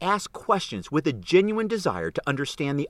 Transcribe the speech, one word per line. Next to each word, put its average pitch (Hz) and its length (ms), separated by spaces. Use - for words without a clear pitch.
ask 196 320
questions - 600
with 147 160
a 147 40
genuine 208 540
desire 147 460
to - 160
understand 139 500
the 147 120